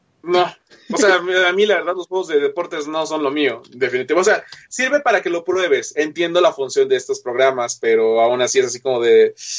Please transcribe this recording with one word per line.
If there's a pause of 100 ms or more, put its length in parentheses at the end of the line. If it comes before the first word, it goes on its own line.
(240)
No. (380)
O
sea,
a
mí,
la
verdad,
los
juegos
de
deportes
no
son
lo
mío, (100)
definitivo.
O
sea, (260)
sirve
para
que
lo
pruebes.
Entiendo
la
función
de
estos
programas,
pero
aún
así
es
así
como
de... (240)